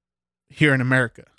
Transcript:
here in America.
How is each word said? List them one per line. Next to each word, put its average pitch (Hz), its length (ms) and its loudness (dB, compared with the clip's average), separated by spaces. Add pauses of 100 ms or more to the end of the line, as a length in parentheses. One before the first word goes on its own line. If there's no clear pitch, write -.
(500)
here 147 240 0
in 131 80 0
America. 127 420 -2 (160)